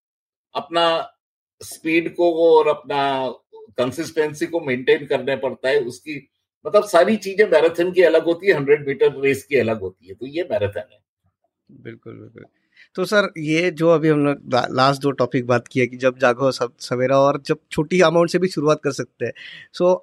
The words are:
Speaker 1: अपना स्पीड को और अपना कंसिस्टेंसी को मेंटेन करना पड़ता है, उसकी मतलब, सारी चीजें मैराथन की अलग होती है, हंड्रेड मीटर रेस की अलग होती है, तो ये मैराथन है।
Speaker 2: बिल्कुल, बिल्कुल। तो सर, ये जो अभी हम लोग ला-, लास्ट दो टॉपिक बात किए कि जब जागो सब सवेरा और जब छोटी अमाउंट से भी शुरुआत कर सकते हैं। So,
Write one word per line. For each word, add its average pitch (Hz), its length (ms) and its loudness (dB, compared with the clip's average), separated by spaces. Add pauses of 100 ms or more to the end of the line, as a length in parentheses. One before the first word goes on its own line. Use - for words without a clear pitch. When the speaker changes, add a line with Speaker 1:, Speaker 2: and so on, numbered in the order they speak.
(540)
Speaker 1:
अपना 165 580 -2 (500)
स्पीड 165 540 -4
को 165 420 4
और 151 100 4
अपना 139 600 -2 (480)
कंसिस्टेंसी 151 680 -4
को 165 140 -4
मेंटेन 139 460 -2
करना 131 300 -2
पड़ता 131 320 -4
है, 143 120 2
उसकी 139 500 -12 (360)
मतलब, 196 180 2
सारी 190 320 4
चीजें 196 320 0
मैराथन 170 440 2
की 180 100 4
अलग 160 220 6
होती 170 220 -2
है, 185 80 4
हंड्रेड 143 340 0
मीटर 143 320 0
रेस 135 240 -2
की 143 120 -2
अलग 113 240 0
होती 92 280 -12
है, 98 60 -16
तो 127 120 -14
ये 160 240 -8
मैराथन 104 320 -4 (100)
है। - 60 -20 (720)
Speaker 2:
बिल्कुल, 120 420 -20
बिल्कुल। 110 320 -20 (500)
तो 185 100 -4
सर, 202 340 0
ये 160 320 0
जो 160 200 0
अभी 160 180 2
हम 147 160 2
लोग 143 300 -4
ला-, 120 160 0
लास्ट 135 320 2
दो 143 80 0
टॉपिक 127 360 -2
बात 120 220 0
किए 127 180 -2
कि 127 100 -8
जब 127 220 -2
जागो 127 340 0
सब 123 260 -6
सवेरा 127 400 -2
और 139 280 0
जब 151 120 -4 (120)
छोटी 165 300 -2
अमाउंट 170 300 4
से 180 80 -2
भी 180 100 -2
शुरुआत 151 360 0
कर 143 60 -2
सकते 123 360 -8
हैं। 113 60 -6 (420)
So, 180 280 0